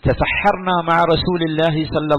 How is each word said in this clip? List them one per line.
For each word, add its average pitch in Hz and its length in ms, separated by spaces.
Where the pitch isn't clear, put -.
تسحرنا 185 680
مع 165 80
رسول 175 360
الله 156 260
صلى 151 260